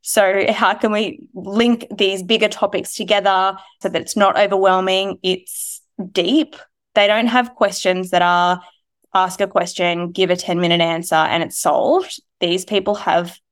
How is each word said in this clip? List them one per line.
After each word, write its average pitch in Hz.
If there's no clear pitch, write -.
So 196
how 208
can 214
we 208
link 226
these 196
bigger 214
topics -
together 190
so 190
that 170
it's -
not 202
overwhelming, 190
it's -
deep? 233
They 202
don't 226
have 240
questions 185
that 175
are 175
ask 185
a 196
question, 175
give 185
a 180
ten-minute 170
answer, 165
and 160
it's -
solved. 294
These 180
people 208
have 175